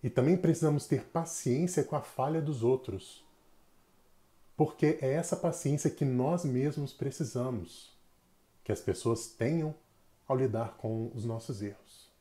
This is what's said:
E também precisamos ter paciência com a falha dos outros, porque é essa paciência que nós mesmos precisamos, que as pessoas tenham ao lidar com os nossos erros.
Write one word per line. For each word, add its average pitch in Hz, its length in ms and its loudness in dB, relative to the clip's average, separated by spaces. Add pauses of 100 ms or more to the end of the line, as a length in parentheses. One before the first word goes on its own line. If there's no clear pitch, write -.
E - 60 0
também 139 280 4
precisamos 156 500 2
ter 135 180 2
paciência 160 760 0
com 151 140 -2
a 139 40 0
falha 151 400 -2
dos 143 220 -2
outros, 120 640 -2 (1300)
porque 151 440 2
é 131 120 0
essa 170 240 -2
paciência 147 540 0
que - 140 -4
nós 139 400 2
mesmos 139 480 -2
precisamos, 127 1040 -6 (640)
que - 80 0
as - 80 0
pessoas - 460 0
tenham 156 480 0 (540)
ao 131 80 2
lidar 113 400 0
com 113 380 -4
os 110 100 -6
nossos 113 380 -6
erros. - 480 -12 (100)